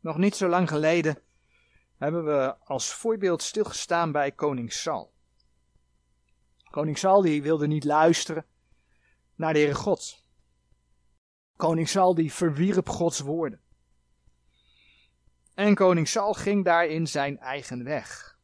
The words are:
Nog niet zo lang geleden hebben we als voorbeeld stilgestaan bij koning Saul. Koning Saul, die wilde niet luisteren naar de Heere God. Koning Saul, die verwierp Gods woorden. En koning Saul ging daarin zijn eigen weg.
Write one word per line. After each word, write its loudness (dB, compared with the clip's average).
Nog -6
niet 2
zo -2
lang 2
geleden 0
hebben -4
we 0
als -6
voorbeeld -2
stilgestaan -4
bij -2
koning -4
Saul. -8
Koning -4
Saul, 6
die 2
wilde 0
niet -2
luisteren 2
naar -2
de 4
Heere 4
God. -4
Koning -2
Saul, 4
die -2
verwierp 0
Gods -2
woorden. -6
En 4
koning 4
Saul 0
ging 0
daarin 2
zijn -4
eigen -10
weg. -10